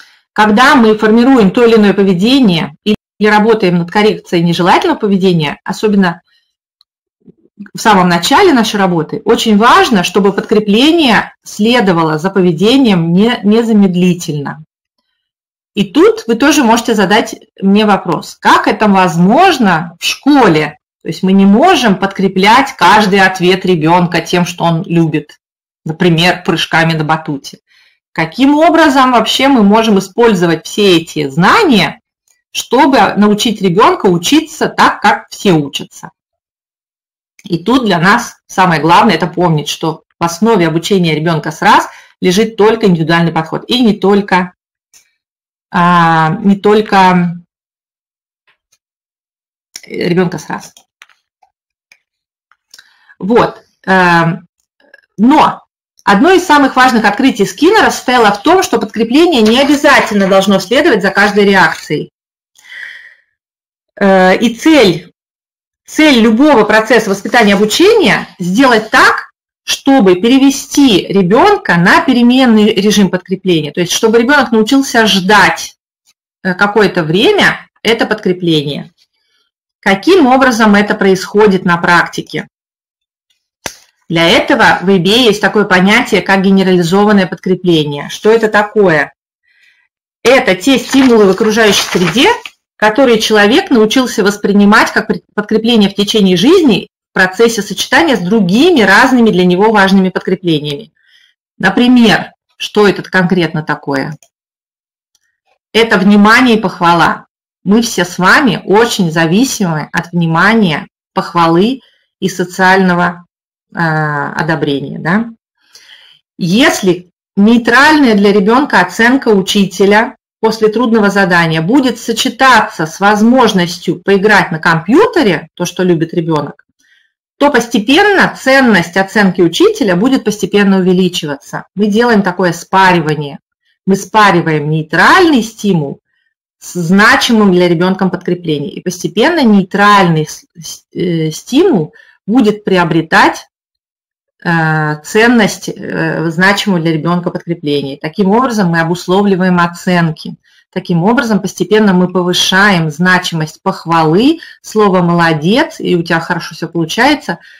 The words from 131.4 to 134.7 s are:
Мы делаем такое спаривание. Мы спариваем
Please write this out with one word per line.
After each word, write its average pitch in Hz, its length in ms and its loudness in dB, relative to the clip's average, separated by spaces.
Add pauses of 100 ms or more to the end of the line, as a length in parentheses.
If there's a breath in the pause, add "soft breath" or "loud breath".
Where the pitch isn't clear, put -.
Мы 202 120 -2
делаем 220 360 2
такое 180 300 -2
спаривание. 160 880 -2 (460)
Мы 190 100 0
спариваем 165 760 0